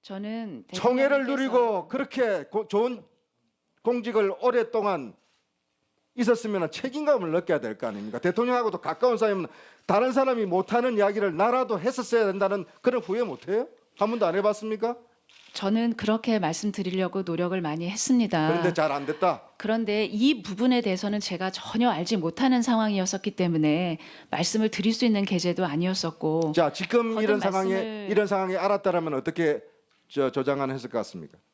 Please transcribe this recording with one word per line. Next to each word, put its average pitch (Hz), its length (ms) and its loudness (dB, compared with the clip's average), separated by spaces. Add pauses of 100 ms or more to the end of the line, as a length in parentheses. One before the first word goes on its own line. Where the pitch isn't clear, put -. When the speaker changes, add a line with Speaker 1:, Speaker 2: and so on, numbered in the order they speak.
Speaker 1:
저는 208 720 -10
Speaker 2:
총애를 262 520 2
Speaker 1:
대통령께서 254 60 -2
Speaker 2:
누리고 240 560 2
그렇게 233 560 -2
고-, 214 240 -4
좋은 226 360 0 (800)
공직을 214 580 2
오랫동안 208 720 0 (1000)
있었으면 220 560 0
책임감을 262 600 0
느껴야 165 280 0
될 110 180 -6
거 123 100 -6
아닙니까? 107 320 -8
대통령하고도 220 600 0
가까운 226 380 0
사이면 190 300 0 (380)
다른 226 280 2
사람이 254 320 2
못하는 208 520 0
이야기를 202 380 2
나라도 226 440 2
했었어야 233 460 0
된다는 196 400 0 (160)
그런 247 200 2
후회 233 220 -2
못해요? 202 440 -4 (300)
한 208 120 2
번도 226 160 0
안 170 100 2
해봤습니까? 214 600 -2 (580)
Speaker 1:
저는 226 420 0
그렇게 220 440 0
말씀드리려고 185 840 -2
노력을 175 380 -2
많이 165 280 -4
했습니다. 202 600 2
Speaker 2:
그런데 170 240 2
잘 156 180 2
안 143 140 -4
됐다? 156 360 0 (160)
Speaker 1:
그런데 214 480 -2
이 233 360 0
부분에 240 400 2
대해서는 208 380 -2
제가 185 300 -4
전혀 233 400 -2
알지 175 280 -2
못하는 240 440 2
상황이었었기 208 680 0
때문에 160 680 2 (340)
말씀을 220 380 0
드릴 220 240 0
수 240 120 0
있는 208 200 2
계제도 175 400 0
아니었었고 160 880 -2
Speaker 2:
자, 151 180 4
지금 226 440 0
Speaker 1:
거듭 214 80 0
Speaker 2:
이런 208 160 2
상황에, 190 340 0
Speaker 1:
말씀을 214 360 -4
Speaker 2:
이런 208 180 2
상황에 190 300 0
알았다라면 180 580 0
어떻게 147 460 0 (460)
저, 135 220 0
조 135 140 -2
장관 139 280 0
했을 127 180 -8
것 117 100 -4
같습니까? 85 380 -10 (160)